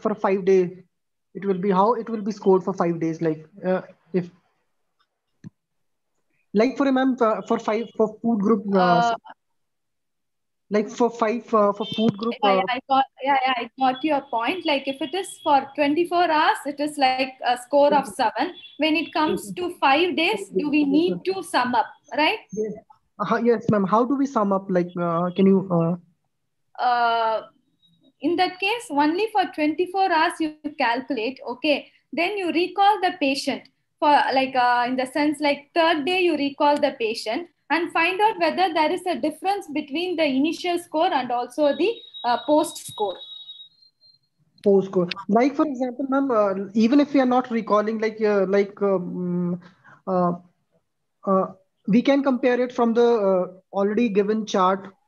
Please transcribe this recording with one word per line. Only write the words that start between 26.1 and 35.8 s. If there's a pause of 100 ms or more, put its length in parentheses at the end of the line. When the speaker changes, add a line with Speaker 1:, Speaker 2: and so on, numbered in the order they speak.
Speaker 2:
Uh, (800)
in
that
case,
only
for
twenty-four
hours
you (280)
calculate,
okay? (200)
Then
you
recall
the
patient (300)
for, (220)
like,
uh,
in
the
sense,
like, (120)
third